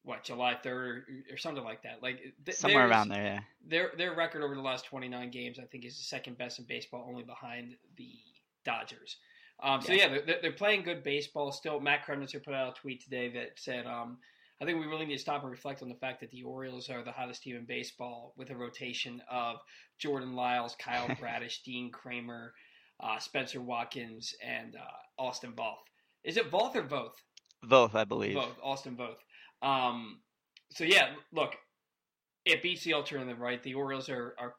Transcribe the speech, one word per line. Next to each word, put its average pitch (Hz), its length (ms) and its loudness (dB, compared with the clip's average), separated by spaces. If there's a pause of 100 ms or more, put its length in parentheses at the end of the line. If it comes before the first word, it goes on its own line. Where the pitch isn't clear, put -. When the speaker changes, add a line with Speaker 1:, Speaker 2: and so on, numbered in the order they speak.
Speaker 1:
what, 120 220 -8
July 123 360 2
third 127 440 -4 (260)
or, 131 40 -10
or - 20 -10
something 143 260 -4
like 110 220 -10
that. 113 180 -12
Like, 127 160 -4 (260)
th-, - 140 -6
Speaker 2:
Somewhere 190 300 10
Speaker 1:
there's - 20 8
Speaker 2:
around 110 200 10
there, 101 120 0
yeah. 101 180 0 (240)
Speaker 1:
Their, 165 320 2
their 170 200 0
record 165 260 0
over 139 140 -2
the 135 40 -6
last 131 260 -2
twenty-nine 123 440 -6
games, 123 300 -8
I 123 60 -14
think, 123 180 -14
is 120 120 -14
the - 60 -10
second 127 340 -6
best 123 220 -6
in 123 60 -14
baseball, 120 440 -8
only 123 140 -10
behind 120 540 -12 (200)
the 123 140 -16 (540)
Dodgers. - 540 -6 (440)
Um, 135 180 4
so, 160 120 0
Speaker 2:
Yeah. 190 180 10
Speaker 1:
yeah, 135 160 2
they're, 170 160 2
they're 160 100 0
playing 202 300 4
good 165 220 -4
baseball 143 480 0
still. 151 260 -4
Matt 143 280 4
Kremnitzer 139 360 -4
put 143 120 -6
out 131 220 -2
a - 40 -16
tweet 131 240 -10
today 123 300 -4
that 120 200 -6
said, 123 320 -6
um, 120 320 -6 (420)
"I 143 40 -4
think 165 160 2
we 156 60 -4
really 156 200 -4
need 143 100 -2
to 127 60 -8
stop 143 200 -2
and 131 80 -8
reflect 139 300 -8
on 127 80 -10
the 123 60 -10
fact 127 280 -6
that 135 100 -14
the 127 100 -14
Orioles 127 480 -8
are 120 140 -6
the 120 80 -8
hottest 123 320 -8
team 127 100 -8
in 120 120 -10
baseball 123 720 -8
with 127 140 -12
a 127 60 -8
rotation 120 720 -6
of 120 280 -2 (400)
Jordan 131 360 0
Lyles, 123 440 2
Kyle 120 300 0
Speaker 2:
<laughs> 123 120 -4
Speaker 1:
Bradish, 117 440 -6
Dean 123 260 -6
Kremer, 123 640 -10 (480)
uh, 110 180 -2
Spencer 131 420 -4
Watkins, 117 800 -6
and, 113 360 -8
uh, - 460 -12
Austin 123 320 -6
Voth." 113 200 -4 (480)
Is 165 140 -2
it 180 160 4
Voth - 240 4
or 143 80 2
Voth? 135 320 -4 (480)
Speaker 2:
Voth, 117 320 10
I 107 80 6
believe. 104 320 0
Speaker 1:
Voth, 123 260 -2
Austin 135 340 -4
Voth. 117 200 -8 (440)
Um, 120 600 2 (500)
so, - 140 -2
yeah, 160 300 8 (180)
look, 156 240 2 (880)
it 156 180 6
beats 175 220 -2
the 165 100 4
alternative, 135 460 -2
right? 123 200 -2
The 131 140 -8
Orioles 135 340 -2
are, 123 300 -4
are 120 200 -8